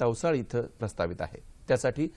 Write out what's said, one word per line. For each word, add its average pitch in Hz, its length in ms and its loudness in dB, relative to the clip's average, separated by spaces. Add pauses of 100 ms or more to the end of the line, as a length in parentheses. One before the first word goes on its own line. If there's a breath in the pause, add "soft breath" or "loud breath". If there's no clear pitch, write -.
तवसाळ 127 340 2
इथं 120 280 -2
प्रस्तावित 90 580 -2
आहे. - 480 -10
त्यासाठी 131 480 2